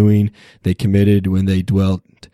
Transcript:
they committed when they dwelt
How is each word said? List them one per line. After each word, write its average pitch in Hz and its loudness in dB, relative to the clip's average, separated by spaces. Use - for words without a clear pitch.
they 92 -2
committed 101 0
when 95 -2
they 95 0
dwelt 95 -2